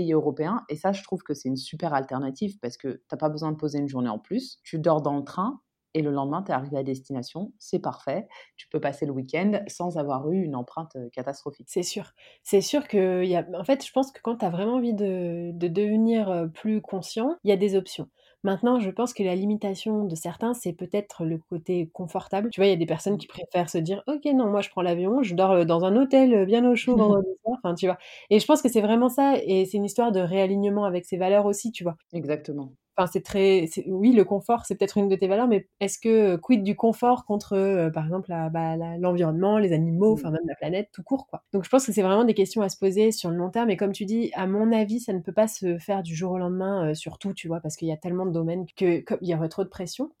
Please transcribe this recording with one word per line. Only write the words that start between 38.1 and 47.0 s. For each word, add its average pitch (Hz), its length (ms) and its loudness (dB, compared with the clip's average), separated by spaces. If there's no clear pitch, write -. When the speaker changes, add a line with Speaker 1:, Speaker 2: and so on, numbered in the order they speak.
Speaker 2:
la, 165 200 -4
bah, 165 280 -2
la, 165 220 -6
l'environnement, 180 600 2
les 190 140 2
animaux, 165 420 4
Speaker 1:
Mmh. - 0 -
Speaker 2:
enfin, 180 180 -2
même 160 160 -2
la - 80 -8
planète, 180 360 -4
tout 180 120 -14
court, - 240 -4
quoi. - 240 -14
Donc, 196 120 0
je - 60 -14
pense 262 160 4
que 214 60 -2
c'est 208 100 2
vraiment 196 220 4
des 220 100 4
questions 196 260 0
à 196 80 0
se - 80 -8
poser 202 360 2
sur 175 180 -4
le 170 60 -2
long 180 140 -2
terme, 233 200 0
et 185 60 0
comme 202 160 -2
tu 202 120 -8
dis, 226 300 -2
à 185 140 -2
mon 220 240 2
avis, 220 260 2
ça 233 140 -6
ne 185 80 -2
peut 190 120 -8
pas 214 140 4
se 175 320 -4
faire 196 240 -2
du 165 140 -8
jour 180 160 -4
au 185 60 -2
lendemain, 185 520 -2
heu, 156 60 -2
sur 160 220 -14